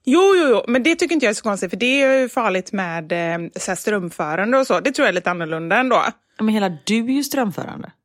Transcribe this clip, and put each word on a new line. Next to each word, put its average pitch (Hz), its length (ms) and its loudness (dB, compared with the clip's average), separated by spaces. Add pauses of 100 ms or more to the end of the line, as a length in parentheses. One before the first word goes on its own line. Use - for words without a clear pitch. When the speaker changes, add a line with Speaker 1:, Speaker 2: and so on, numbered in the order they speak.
(100)
Speaker 1:
Jo, 381 260 6
jo, 339 140 4
jo, 208 180 4
men 247 140 2
det 320 120 2
tycker 330 200 0
inte 269 120 2
jag 208 40 4
är - 40 -2
så - 80 -10
konstigt, 196 280 -2
för 214 60 -8
det 254 260 0
är 269 180 4
ju 247 80 0
farligt 190 440 -2
med, 170 400 -6
eh, 170 440 -4
så - 140 -8
här 180 60 -4
strömförande 190 840 -2
och 269 80 2
så. 180 140 2
Det 262 120 -2
tror 285 140 0
jag - 20 4
är 185 60 0
lite 180 160 -2
annorlunda 165 460 -2
ändå. 240 280 2 (340)
Speaker 2:
Ja, 220 60 -4
men 220 100 2
hela 202 140 0 (160)
du 220 200 0
är 247 80 -2
ju 277 120 0
strömförande. - 680 -4 (140)